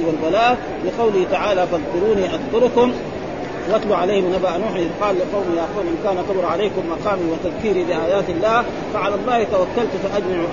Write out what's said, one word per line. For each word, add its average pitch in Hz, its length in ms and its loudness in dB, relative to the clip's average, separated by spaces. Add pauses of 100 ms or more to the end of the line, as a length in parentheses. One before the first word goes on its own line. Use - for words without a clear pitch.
والبلاغ، 175 480 2 (300)
لقوله 196 460 2
تعالى: 180 360 2
"فاذكروني 180 580 0
أذكركم". 240 640 2 (800)
واتل 208 220 2
عليهم 185 320 2
نبأ 180 320 0
نوح 196 180 -2
إذ 170 120 0 (140)
قال 202 140 2
لقومه: 180 420 0
"يا 165 80 0 (100)
قوم 190 120 -2
إن 165 160 -2
كان 190 260 0
كبر 185 160 0
عليكم 185 440 0
مقامي 185 320 -2 (100)
وتذكيري 180 520 0
بآيات 175 460 0
الله 220 340 2 (300)
فعلى 202 220 -2
الله 226 280 0
توكلت 190 480 0 (120)
فأجمعوا 185 500 -2